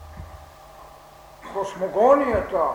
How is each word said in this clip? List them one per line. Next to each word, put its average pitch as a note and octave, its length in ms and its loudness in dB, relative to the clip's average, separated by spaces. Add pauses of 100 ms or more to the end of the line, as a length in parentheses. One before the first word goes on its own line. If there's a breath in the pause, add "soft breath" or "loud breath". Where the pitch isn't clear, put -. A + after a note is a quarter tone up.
(1500)
космогонията G3 1080 2 (120)